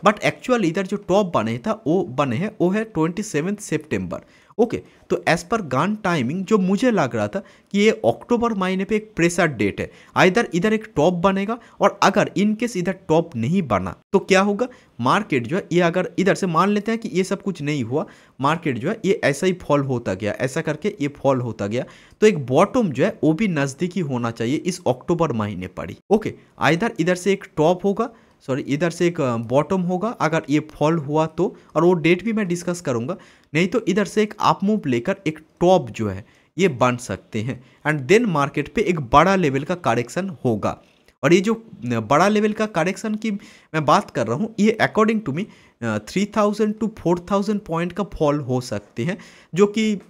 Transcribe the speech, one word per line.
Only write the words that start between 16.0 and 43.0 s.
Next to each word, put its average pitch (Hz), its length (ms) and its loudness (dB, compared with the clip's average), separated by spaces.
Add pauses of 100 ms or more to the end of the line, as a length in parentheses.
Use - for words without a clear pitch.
इधर 190 160 2
से 190 120 -2
मान 175 220 2
लेते 208 240 0
हैं 226 80 -4
कि 220 80 -10
ये 185 160 0
सब 196 180 -4
कुछ 175 200 -6
नहीं 143 220 -2
हुआ, 127 220 -4 (340)
मार्केट 147 380 -2
जो 135 120 -4
है 214 140 -6
ये 185 200 0
ऐसा 143 220 0
ही 180 60 2
फॉल - 280 0
होता 120 340 -2
गया, 104 180 -4
ऐसा 131 280 -4
करके 160 400 -4
ये 143 80 -2
फॉल 139 320 0
होता 110 260 -6
गया, 120 180 -4 (360)
तो 208 60 6
एक 160 200 2
बॉटम 196 440 2
जो 135 140 0
है 214 200 -2
वो 156 80 4
भी 208 160 0
नज़दीकी 160 520 -4
होना 123 300 -2
चाहिए 120 260 -2
इस - 320 -4
अक्टूबर 156 440 -2
महीने 104 340 -4
पर 87 240 -12
ही। - 60 -14 (140)
ओके, 196 240 0 (280)
either 170 280 2 (100)
इधर 180 140 2
से 185 180 -2
एक 196 120 -2 (120)
टॉप 175 280 2
होगा, 202 260 -2 (360)
सॉरी 131 160 -2
इधर 151 280 -2
से 175 160 0
एक, 170 140 0
अ, 123 160 0
बॉटम 139 440 0
होगा 180 280 -2
अगर 156 420 -2
ये 147 100 4
फॉल 151 380 0
हुआ 151 280 0
तो, 170 300 -2 (200)
और 156 80 4
वो 180 100 6
डेट 175 300 2
भी 226 80 -2
मैं 208 160 -2
डिस्कस 175 320 -4
करूँगा, 131 360 -4 (380)
नहीं 175 140 2
तो 254 200 0
इधर 202 160 2
से - 180 0
एक 214 180 -2
अप 151 240 2
मूव 208 220 0
लेकर 175 300 0 (100)
एक 160 120 -4 (220)
टॉप 170 300 4
जो 104 180 -4
है 95 160 -8 (340)
ये 185 100 4
बन 123 280 0
सकते - 440 -8
हैं 117 220 -8 (240)
and 147 220 -2
then 226 180 6
मार्केट 143 480 -2
पे 233 80 0
एक 160 180 0
बड़ा 156 360 4
लेवल 139 260 2
का 175 120 -4
करेक्शन 139 720 -2
होगा। 110 360 -2 (420)
और 147 100 4
ये 190 80 6
जो, 214 140 0
अ, 120 460 -6
बड़ा 143 280 4
लेवल 214 240 2
का 214 140 -2
करेक्शन 190 480 -4